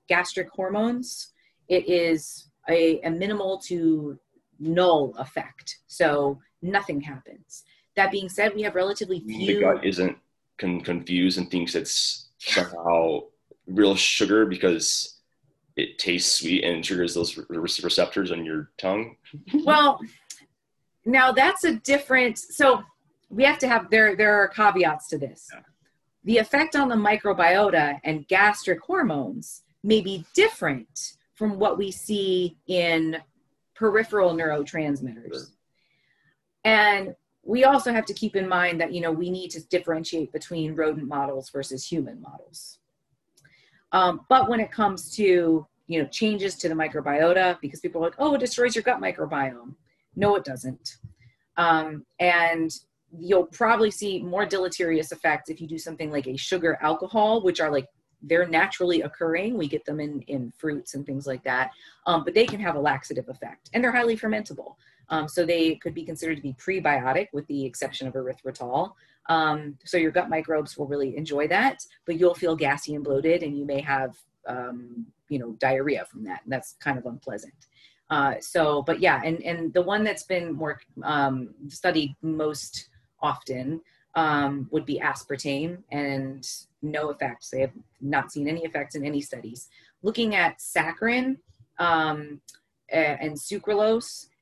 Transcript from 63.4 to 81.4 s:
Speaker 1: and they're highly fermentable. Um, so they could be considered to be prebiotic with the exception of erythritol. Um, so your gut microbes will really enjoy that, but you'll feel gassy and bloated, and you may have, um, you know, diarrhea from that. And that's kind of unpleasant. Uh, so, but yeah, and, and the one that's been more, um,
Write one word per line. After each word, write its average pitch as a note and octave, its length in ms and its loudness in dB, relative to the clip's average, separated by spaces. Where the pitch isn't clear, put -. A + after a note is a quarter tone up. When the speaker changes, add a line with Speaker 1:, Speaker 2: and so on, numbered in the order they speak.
Speaker 1:
and A#3+ 100 2
they're B3 80 2
highly A#3 260 2
fermentable. G#3+ 580 -6
Um, D#3 180 -2
so E3+ 180 0
they E3 300 2
could E3+ 180 -8
be E3+ 100 -10
considered D#3+ 340 -6
to C#3+ 40 -14
be C#3 120 -8
prebiotic D#3 800 0
with C#3+ 140 -8
the C#3+ 180 -4
exception C3+ 420 -8
of B2+ 80 -8
erythritol. C3 800 -6
Um, D3+ 540 0
so - 140 -2
your D#3+ 140 2
gut F3 180 -2
microbes D#3 480 -4
will D3 100 -6
really C#3 300 -4
enjoy D3+ 320 -2
that, A3 360 0
but E3 120 -4
you'll F3 160 6
feel E3+ 220 -2
gassy D3 400 -2
and D3 80 -6
bloated, D3+ 400 2
and C#3+ 140 -6
you C#3+ 80 -6
may C#3+ 160 -4
have, C3+ 340 -2
um, B2 580 -10
you D3 80 -4
know, A#2 220 -8
diarrhea C3+ 460 0
from G#2+ 180 -16
that. F#2 200 -12
And A#2 80 -12
that's - 280 -8
kind C3+ 180 -4
of B2 80 -12
unpleasant. A#2 480 -12
Uh, C#3 300 0
so, D3+ 440 0
but D#3+ 160 -2
yeah, D#3+ 240 4
and, E3 200 -4
and E3 300 -6
the F3+ 80 4
one G3+ 220 -2
that's G#3 200 -4
been E3+ 300 -4
more, D3 260 -6
um, C3+ 460 -2